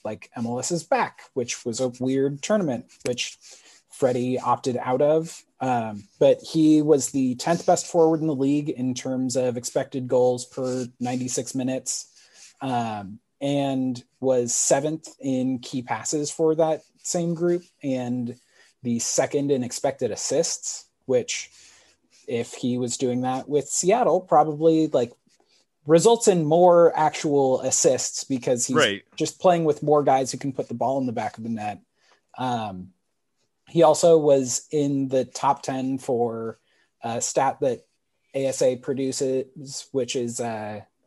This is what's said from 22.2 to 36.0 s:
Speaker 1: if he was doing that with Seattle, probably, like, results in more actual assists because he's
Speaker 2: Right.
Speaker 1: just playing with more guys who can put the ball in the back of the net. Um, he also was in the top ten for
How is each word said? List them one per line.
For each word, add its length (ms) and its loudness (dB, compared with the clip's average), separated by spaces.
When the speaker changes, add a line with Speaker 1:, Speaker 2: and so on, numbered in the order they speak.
Speaker 1:
if 260 -6
he 240 -4
was 180 -4
doing 260 -2
that 280 -4
with 180 -2
Seattle, 540 2
probably, 640 4
like, 240 0
results 420 4
in 180 4
more 500 6
actual 640 0
assists 600 0
because 440 -2
he's 80 -2
Speaker 2:
Right. 280 2
Speaker 1:
just 240 -6
playing 260 4
with 160 0
more 220 2
guys 280 2
who 60 -8
can 160 -6
put 140 -6
the 80 -10
ball 240 -2
in 80 -2
the 40 -4
back 260 -6
of 60 -12
the 60 -8
net. 300 -6
Um, 540 -6
he 160 4
also 340 8
was 540 2
in 360 0
the 180 0
top 380 -2
ten 340 -4
for 640 -4